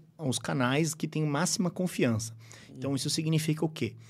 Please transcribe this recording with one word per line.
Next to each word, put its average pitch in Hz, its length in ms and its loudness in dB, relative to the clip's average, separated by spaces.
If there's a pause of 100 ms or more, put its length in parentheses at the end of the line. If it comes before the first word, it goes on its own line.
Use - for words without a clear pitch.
(200)
os 135 180 0
canais 151 560 2
que - 140 -2
têm 156 180 0
máxima 165 460 2
confiança. 127 640 0 (420)
Então, 135 160 -2
isso 139 160 -2
significa 156 560 2
o 156 40 0
quê? 117 260 -4 (140)